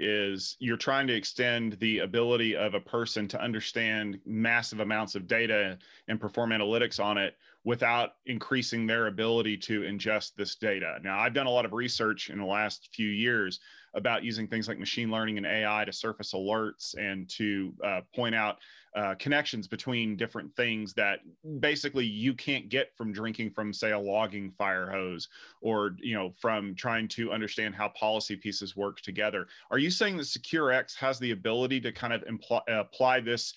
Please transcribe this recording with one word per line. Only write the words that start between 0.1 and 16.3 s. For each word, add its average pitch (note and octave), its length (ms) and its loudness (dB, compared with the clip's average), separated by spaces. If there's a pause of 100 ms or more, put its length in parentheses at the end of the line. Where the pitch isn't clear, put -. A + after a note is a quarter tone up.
you're A#2 200 0
trying C3+ 280 2
to B2 80 2
extend A#2 600 2
the G#2+ 260 2
ability A2+ 560 4
of G2+ 180 2
a G2+ 60 0
person A2 480 -2
to - 120 -4
understand A2 840 0
massive A2+ 560 2
amounts G#2+ 340 0
of F#2 140 -6
data G#2+ 500 2 (300)
and A2 100 0
perform A2+ 320 0
analytics A2 480 2
on G#2 200 2
it G2 180 0 (280)
without A#2+ 520 2 (100)
increasing A#2+ 600 0
their A2+ 220 4
ability A2 480 2
to G#2 260 -2
ingest G2+ 540 -2
this G2+ 180 -4
data. F#2 480 -2
Now, G2 160 -2
I've A#2+ 140 2
done C3+ 140 2
a B2+ 40 4
lot A#2+ 140 6
of G2 80 -4
research A2+ 560 0
in F2+ 100 -6
the G2 60 -4
last G2+ 480 -2
few G#2+ 160 -2
years G#2 520 0 (340)
about G#2 300 0
using A2 240 -4
things A2+ 180 -2
like A2+ 120 -6
machine A2 320 -2
learning A2 260 0
and G2+ 100 -2
A G#2+ 200 2
I G#2+ 180 2
to G2+ 80 -4
surface A2 400 -6